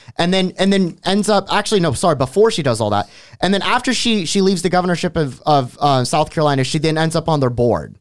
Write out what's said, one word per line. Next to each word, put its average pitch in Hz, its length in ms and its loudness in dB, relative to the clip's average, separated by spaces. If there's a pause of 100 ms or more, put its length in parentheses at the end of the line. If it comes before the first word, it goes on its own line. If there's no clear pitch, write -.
(180)
and 175 160 0
then, 185 240 0
and 196 140 2
then 190 320 0
ends 196 260 0
up, 202 220 0
actually, 208 300 0
no, 165 120 0
sorry, 165 220 0
before 165 340 2
she 196 140 -4
does 117 180 0
all 104 100 0
that. 101 180 -2 (320)
And 185 120 0
then 196 80 0
after 247 320 -2
she, 214 320 -2
she 196 160 0
leaves 190 200 0
the 185 80 -2
governorship 175 480 0
of, 139 280 -4
of, 139 360 0
uh, 135 240 2
South 151 260 -2
Carolina, 143 320 0
she 139 160 -2
then 160 180 0
ends 160 200 0
up 160 120 -2
on 151 120 2
their 127 80 2
board. 107 520 -2